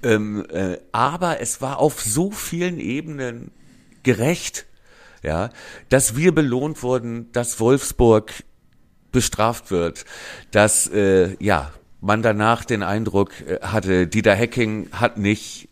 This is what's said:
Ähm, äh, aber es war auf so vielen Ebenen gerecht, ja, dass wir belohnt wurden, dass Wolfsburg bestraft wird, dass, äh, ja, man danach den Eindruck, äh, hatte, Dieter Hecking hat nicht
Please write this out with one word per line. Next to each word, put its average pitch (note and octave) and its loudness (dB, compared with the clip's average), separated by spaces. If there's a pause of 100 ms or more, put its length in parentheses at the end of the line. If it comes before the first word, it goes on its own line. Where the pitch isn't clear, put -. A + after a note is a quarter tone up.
Ähm, G#2 0
äh, F2+ -2 (160)
aber D#3+ 0
es - -6
war C3 -6
auf D3 0
so D3 -2
vielen F3 -6
Ebenen C3 -8 (520)
gerecht, B2+ 0 (580)
ja, E2 -4 (400)
dass B2+ 2
wir E3 4
belohnt D3 0
wurden, A#2 -4
dass A#2+ -4
Wolfsburg A2+ 4 (800)
bestraft A#2 0
wird, E2+ -2 (460)
dass, G#2+ 4
äh, G2 4
ja, D#2 0 (280)
man G#2+ 0
danach A2 2
den G#2+ -2
Eindruck, G2 -2 (140)
äh, D2 -4
hatte, F#2 2
Dieter G#2 4
Hecking A2 -2
hat G#2+ -2
nicht G#2 -2